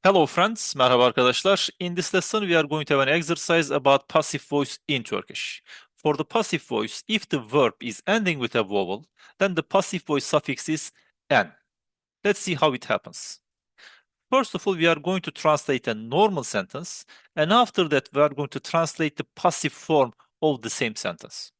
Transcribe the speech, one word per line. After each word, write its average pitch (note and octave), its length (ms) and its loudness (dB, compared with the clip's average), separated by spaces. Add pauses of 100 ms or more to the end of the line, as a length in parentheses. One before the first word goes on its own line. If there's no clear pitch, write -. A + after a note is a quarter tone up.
Hello F#3 220 6
friends, G#3 500 -2
merhaba B2+ 280 6
arkadaşlar. B2 640 2 (120)
In F3 140 -6
this F3 200 -4
lesson G3 340 0
we E3+ 80 2
are D#3 120 2
going D3+ 180 -4
to D3 80 2
have C3+ 140 2
an - 0 -
exercise E3 640 0
about C#3 380 2
passive - 420 -2
voice C#3+ 280 -2 (100)
in C3 160 -4
Turkish. - 580 -10 (320)
For D3 220 -2
the D3+ 80 -4
passive D3+ 380 -2
voice, A2 440 -6
if G#3+ 220 -4
the D#3 100 -2
verb A#2 420 2
is A#2+ 240 -10
ending F#3 360 0
with A#2+ 160 -4
a A2 80 2
vowel, G2 400 -2 (340)
then G3 160 0
the E3 80 -2
passive - 400 -2
voice C#3+ 220 -2
suffix - 440 -2
is D#3 220 -4 (400)
N. A2 220 2 (720)
Let's G3+ 160 0
see E3+ 160 -4
how D3 160 2
it B2 140 -10
happens. - 520 -6 (920)
First C4 280 0
of - 100 -4
all, G3 80 0
we E3 140 2
are D#3+ 100 2
going F3+ 240 -4
to - 80 -8
translate D3 560 0
a A2+ 80 -2
normal C#3+ 480 0
sentence, - 640 -8 (300)
and D#3+ 160 2
after A3 360 2
that C#3+ 240 0
we C#3 100 0
are D3 120 2
going C#3 140 -6
to - 120 -10
translate E3 560 -2
the - 100 -10 (100)
passive - 360 0
form C3+ 420 0 (260)
of C#3+ 220 0
the A2+ 80 -6
same A2+ 260 -4
sentence. - 640 -10